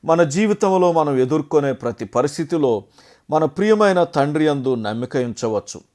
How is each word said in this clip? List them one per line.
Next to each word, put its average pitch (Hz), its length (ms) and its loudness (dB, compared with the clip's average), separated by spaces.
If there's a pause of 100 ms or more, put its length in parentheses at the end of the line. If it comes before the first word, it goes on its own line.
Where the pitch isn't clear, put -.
మన 165 180 4 (140)
జీవితంలో 196 560 2
మనం 151 240 0 (100)
ఎదుర్కొనే 143 560 0
ప్రతి 117 220 -6
పరిస్థితిలో 143 720 -2 (560)
మన 156 140 0 (140)
ప్రియమైన 208 420 2 (160)
తండ్రి 151 300 0
యందు 135 260 0 (140)
నమ్మిక 120 300 -6 (120)
ఉంచవచ్చు. 107 500 -6 (160)